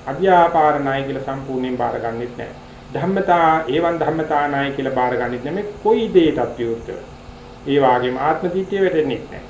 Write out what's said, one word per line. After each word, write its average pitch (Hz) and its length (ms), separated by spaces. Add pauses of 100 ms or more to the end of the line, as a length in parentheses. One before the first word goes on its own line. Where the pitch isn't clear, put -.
අව්‍යාපාර 170 720
ණය 139 240
කියලා 135 240
සම්පූර්ණයෙන් 131 520
බාර 120 200
ගන්නෙත් 117 380
නැහැ. - 200 (340)
ධම්මතා, 170 760
ඒවන් 165 320
ධම්මතා 156 480
ණය 139 260
කියලා 135 220
බාර 127 220
ගන්නෙත් 120 280
නැහැ. 151 120
මේ 202 240
කොයි 226 300
දෙයකටත් 147 460
විරුද්ධව. 113 440 (640)
ඒ 143 160
වගේම 123 400
ආත්ම 160 300
දිට්ඨිය 190 320
වැටෙන්නෙත් 151 440
නැහැ. - 240